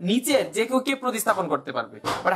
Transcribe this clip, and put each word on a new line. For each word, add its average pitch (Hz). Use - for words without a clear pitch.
নিচের 254
যে 220
কেউ 254
কে 277
প্রতিস্থাপন 214
করতে 135
পারবে, 110
but 185